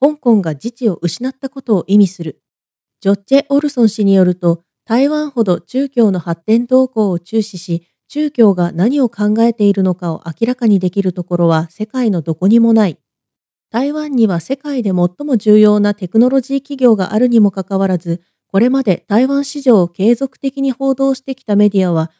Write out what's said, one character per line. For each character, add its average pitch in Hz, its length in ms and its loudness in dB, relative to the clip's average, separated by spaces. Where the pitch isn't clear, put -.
香 294 160 0
港 220 240 0
が 165 140 -4
自 233 180 -10
治 247 160 -4
を 180 60 0
失 240 340 -6
っ 269 40 -6
た - 160 -12
こ - 140 -16
と 220 140 0
を - 100 -2
意 202 120 4
味 196 100 6
す - 140 -14
る。 - 180 -10
ジ 196 100 -2
ョ - 40 2
ッ - 40 0
チ - 180 0
ェ・ 277 120 0
オ 285 120 0
ル 294 80 -2
ソ 247 140 -2
ン 220 60 4
氏 208 160 -4
に 196 100 2
よ 190 100 4
る 180 100 2
と、 170 280 -2
台 254 240 0
湾 302 220 -4
ほ 226 140 -2
ど 180 160 -2
中 269 280 -6
共 226 220 0
の 190 80 -2
発 170 260 -6
展 233 220 0
動 254 220 2
向 208 220 -2
を 175 80 -2
注 220 240 -4
視 190 160 -12
し、 165 280 -6
中 302 220 -4
共 214 240 2
が 175 180 -2
何 233 280 0
を 247 80 2
考 208 320 -2
え 233 120 2
て 220 120 -2
い 202 80 4
る 190 100 -2
の 185 120 0
か 175 180 -6
を - 140 -10
明 170 200 -6
ら 254 80 -2
か 240 120 -2
に 202 120 4
で 180 120 -2
き 202 120 -4
る 185 100 -2
と 180 120 -8
こ 175 140 -4
ろ 170 100 2
は 160 220 0
世 214 160 -10
界 247 240 -2
の 175 120 -2
ど 160 120 -4
こ 190 140 -2
に 226 100 4
も 226 140 4
な 220 160 2
い。 151 100 -8
台 269 220 -4
湾 302 200 -8
に 233 140 2
は 175 140 -2
世 262 160 -6
界 277 260 -6
で 196 80 -2
最 185 40 0
も 277 100 0
重 214 220 4
要 208 200 4
な 208 160 0
テ 180 140 -10
ク 220 100 -2
ノ 247 120 4
ロ 269 100 0
ジ 277 140 -6
ー 277 60 -2
企 277 180 -10
業 240 180 4
が 196 160 -4
あ 214 60 -2
る 247 100 2
に 233 100 2
も 208 120 4
か 185 140 -6
か 196 120 -6
わ 196 100 0
ら 185 120 0
ず、 170 240 -6
こ 196 100 0
れ 247 100 2
ま 269 120 0
で 190 260 -2
台 233 180 2
湾 277 180 -2
市 285 160 -10
場 226 220 4
を 170 60 -2
継 214 260 0
続 - 260 -6
的 269 220 -6
に 269 100 0
報 269 220 -2
道 269 200 0
し - 60 -8
て 269 140 -10
き - 100 -18
た 208 100 -2
メ 208 140 4
デ 190 120 0
ィ 185 60 2
ア 175 60 0
は 160 280 0